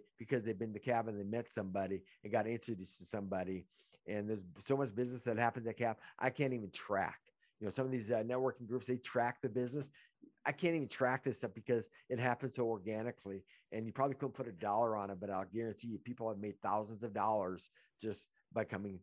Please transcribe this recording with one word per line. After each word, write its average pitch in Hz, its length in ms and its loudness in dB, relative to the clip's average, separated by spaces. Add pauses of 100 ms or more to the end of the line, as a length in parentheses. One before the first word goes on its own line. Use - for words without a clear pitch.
(180)
because 117 260 2
they've 107 140 0
been 110 160 -2
to 104 60 -6
cab 113 280 2
and 107 120 -2
they 101 40 -2
met 113 260 -2
somebody 95 520 -2 (220)
and 104 80 -8
got 107 160 4
introduced 113 520 -4
to 92 60 -14
somebody. 95 600 -2 (420)
And 104 220 -2
there's 104 160 -2 (140)
so 135 180 2
much 127 180 0
business 123 280 0
that 113 140 2
happens 117 300 2
at 113 100 -4
cab, 113 200 2 (220)
I 131 100 4
can't 131 240 2
even 104 180 -2
track. - 480 0 (400)
You 110 60 -4
know, 98 60 -2
some 131 140 2
of 131 60 0
these, 117 200 0
uh, 110 120 4
networking 123 440 0
groups, 113 200 -2
they 127 100 2
track 123 440 2
the 127 80 0
business. 123 400 0 (560)
I 143 60 2
can't 170 240 2
even 143 120 0
track 127 360 2
this 127 160 0
stuff 107 140 -2
because 113 360 0 (200)
it 127 100 0
happens 123 360 0
so 123 120 2
organically. 107 760 -4 (280)
And 113 140 -4
you 113 60 -6
probably 135 240 2
couldn't 131 200 -4
put 123 120 -4
a 110 60 -8
dollar 107 420 2
on 101 140 -2
it, 95 100 -6
but 98 100 -4
I'll 98 220 0
guarantee 113 380 -4
you 107 80 -4
people 120 320 -4
have 107 80 -2
made 101 240 -6
thousands 107 420 0
of 110 100 -4
dollars 101 560 2 (300)
just 110 280 -6 (260)
by 113 100 2
coming 101 400 -4